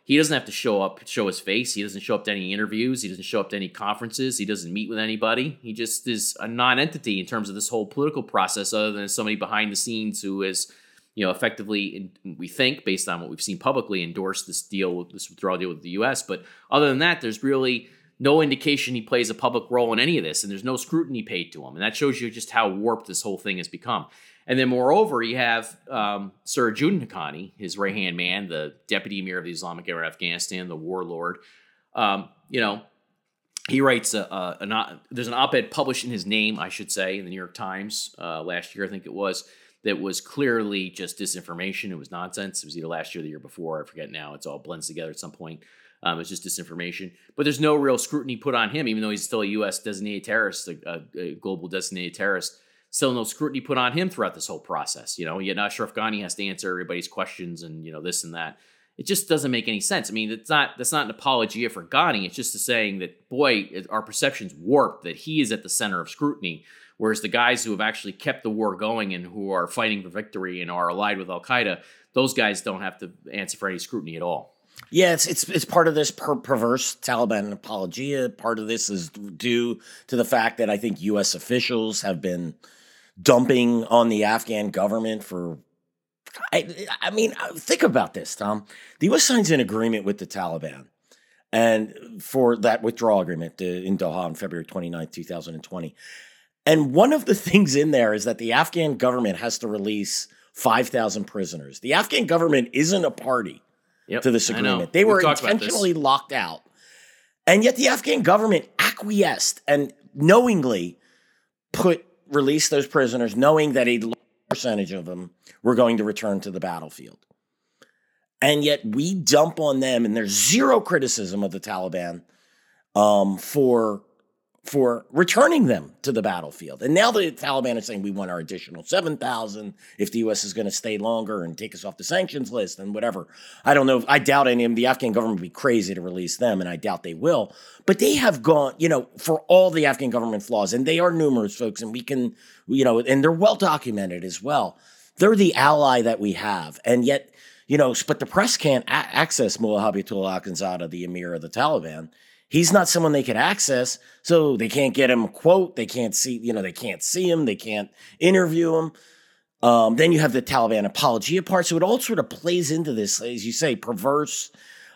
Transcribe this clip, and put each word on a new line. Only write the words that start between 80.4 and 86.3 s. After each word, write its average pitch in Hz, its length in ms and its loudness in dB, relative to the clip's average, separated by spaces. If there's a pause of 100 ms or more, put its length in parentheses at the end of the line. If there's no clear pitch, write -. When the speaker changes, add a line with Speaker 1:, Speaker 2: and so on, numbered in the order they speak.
Speaker 2:
that 107 120 0
I 101 60 2
think 101 260 -4
U 104 160 0
S 95 160 0
officials 113 680 -2
have 92 180 -4
been 87 340 -6 (640)
dumping 120 640 6
on 117 240 6
the 107 160 2
Afghan 107 460 -2
government 110 520 -2
for, 87 360 -8 (920)